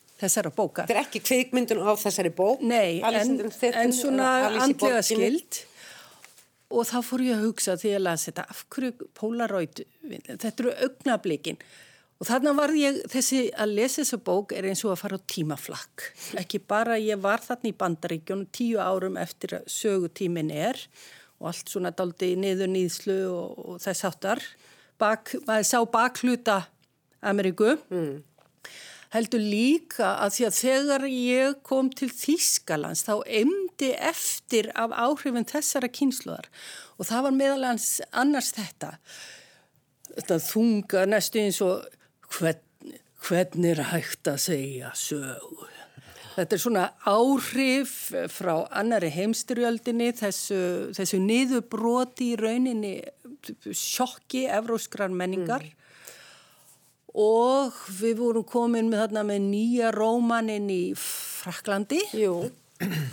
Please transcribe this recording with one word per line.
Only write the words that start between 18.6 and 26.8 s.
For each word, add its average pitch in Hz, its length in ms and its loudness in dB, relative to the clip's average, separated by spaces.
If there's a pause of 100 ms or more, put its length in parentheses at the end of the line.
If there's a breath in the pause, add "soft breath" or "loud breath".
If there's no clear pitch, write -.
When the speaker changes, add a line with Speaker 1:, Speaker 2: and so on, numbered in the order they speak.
Speaker 1:
árum 185 400 -2
eftir - 320 -8
að - 160 -10
sögutíminn 175 840 -2
er 165 300 -2 (540 loud breath)
og - 160 -8
allt - 180 -10
svona 180 240 -4
dálítið 180 400 -2
í 185 60 0
niðurníðslu 190 840 0
og, 175 360 -6
og 180 200 -12
þess 185 220 -4
háttar. 196 380 -2 (600 soft breath)
Bak-, 220 400 0
maður 220 280 0
sá 247 140 4
bakhluta 240 720 2 (640)